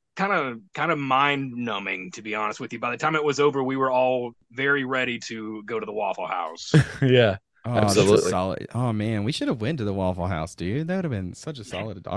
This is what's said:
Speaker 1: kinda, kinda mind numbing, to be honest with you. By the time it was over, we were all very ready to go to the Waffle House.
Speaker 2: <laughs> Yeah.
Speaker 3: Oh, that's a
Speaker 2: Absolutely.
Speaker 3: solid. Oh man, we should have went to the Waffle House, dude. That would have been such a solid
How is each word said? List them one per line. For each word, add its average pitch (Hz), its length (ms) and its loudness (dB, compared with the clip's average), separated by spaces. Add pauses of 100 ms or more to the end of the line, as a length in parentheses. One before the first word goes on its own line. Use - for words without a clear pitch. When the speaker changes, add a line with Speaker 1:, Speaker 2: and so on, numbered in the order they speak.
(160)
Speaker 1:
kinda, 170 400 0 (180)
kinda 156 220 0
mind 139 560 2
numbing, 98 600 -4
to 113 100 -14
be 107 120 -6
honest 107 260 -4
with 120 120 -8
you. 120 60 -10
By 123 120 -4
the 120 60 -4
time 156 200 0
it 151 80 0
was 143 160 2
over, 139 220 4
we 131 140 0
were 135 140 2
all 127 420 2 (180)
very 135 340 0
ready 127 420 -2
to 110 380 -8
go 113 160 -4
to 107 60 -6
the 104 60 -8
Waffle 98 340 -2
House. 87 460 -4
Speaker 2:
<laughs> - 300 4
Yeah. 123 360 6 (260)
Speaker 3:
Oh, 107 300 2
that's 101 180 8
a 107 60 8
Speaker 2:
Absolutely. - 0 -
Speaker 3:
solid. 92 560 0
Oh 120 180 0
man, 107 320 -2
we 127 80 0
should 285 160 -4
have 147 120 -2
went 135 180 -2
to 113 60 -4
the 101 80 -2
Waffle 92 340 0
House, 85 280 -4
dude. 123 340 -4
That 185 80 -2
would 185 80 -4
have 160 80 -4
been 92 220 -4
such 147 240 -12
a 107 60 -14
solid 95 420 -10 (100)